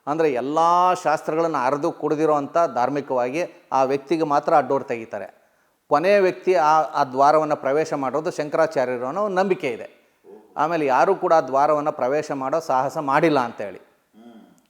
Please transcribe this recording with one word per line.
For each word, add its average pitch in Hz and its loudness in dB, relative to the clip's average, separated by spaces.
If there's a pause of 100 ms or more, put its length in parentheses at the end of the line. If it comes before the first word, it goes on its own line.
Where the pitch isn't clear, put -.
ಅಂದ್ರೆ 156 0
ಎಲ್ಲಾ 165 2
ಶಾಸ್ತ್ರಗಳನ್ನ 160 -2
ಅರೆದು 143 0
ಕುಡಿದಿರೋಂಥ 151 -2
ಧಾರ್ಮಿಕವಾಗಿ 135 -2 (280)
ಆ 135 2
ವ್ಯಕ್ತಿಗೆ 143 -2
ಮಾತ್ರ 151 2
ಆ 151 6
ಡೋರ್ 131 -2
ತೆಗಿತಾರೆ. 110 -12 (380)
ಕೊನೆಯ 180 4
ವ್ಯಕ್ತಿ 185 2
ಆ, 156 4
ಆ 147 0
ದ್ವಾರವನ್ನ 147 2
ಪ್ರವೇಶ 147 -2
ಮಾಡೋದು 147 -4
ಶಂಕರಾಚಾರ್ಯರು 139 -2
ಅನ್ನೋ 175 -4
ಒಂದು 202 -4
ನಂಬಿಕೆ 185 0
ಇದೆ. - -14 (400)
ಆಮೇಲೆ 156 0
ಯಾರೂ 156 2
ಕೂಡ 175 0
ಆ 160 6
ದ್ವಾರವನ್ನ 147 0
ಪ್ರವೇಶ 147 0
ಮಾಡೋ 139 -4
ಸಾಹಸ 147 -2
ಮಾಡಿಲ್ಲ 147 4
ಅಂತೇಳಿ. 107 -6 (880)